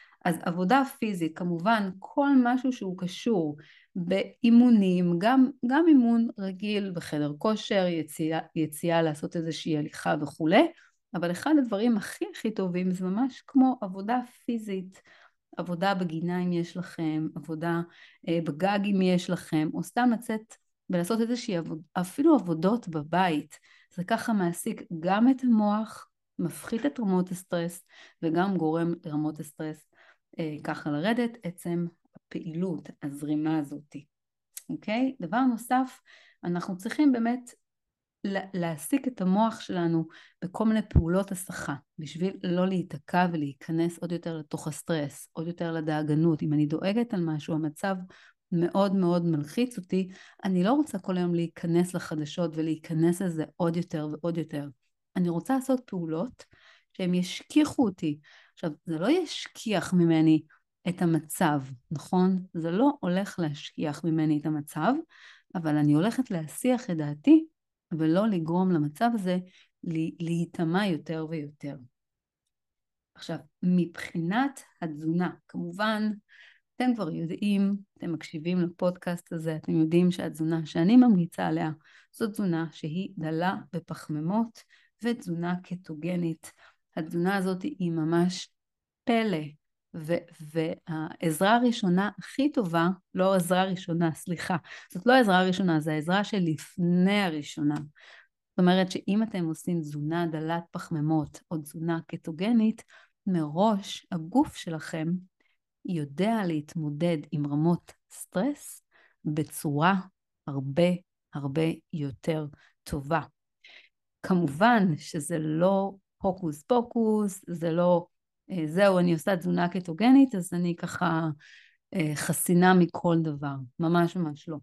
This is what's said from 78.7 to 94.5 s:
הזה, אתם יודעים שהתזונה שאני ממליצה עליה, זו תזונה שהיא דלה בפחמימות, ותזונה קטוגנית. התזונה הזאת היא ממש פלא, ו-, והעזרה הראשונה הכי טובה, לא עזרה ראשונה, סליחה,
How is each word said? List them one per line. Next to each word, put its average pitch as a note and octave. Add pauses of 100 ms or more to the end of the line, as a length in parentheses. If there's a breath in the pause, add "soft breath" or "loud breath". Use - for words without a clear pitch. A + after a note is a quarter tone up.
הזה, D#3+
אתם E3
יודעים E3+
שהתזונה D#3+
שאני F3
ממליצה F#3
עליה, D#3+ (420 soft breath)
זו A3+
תזונה F3+
שהיא F3+
דלה D#3+ (160)
בפחמימות, E3+ (400 soft breath)
ותזונה F3+
קטוגנית. E3+ (440 soft breath)
התזונה E3+
הזאת F#3
היא -
ממש E3+ (560)
פלא, G#3+ (500)
ו-, E3 (260)
והעזרה D#3+
הראשונה G#3
הכי D4
טובה, E3+ (260)
לא F#3+
עזרה F#3
ראשונה, E3+
סליחה, - (360 loud breath)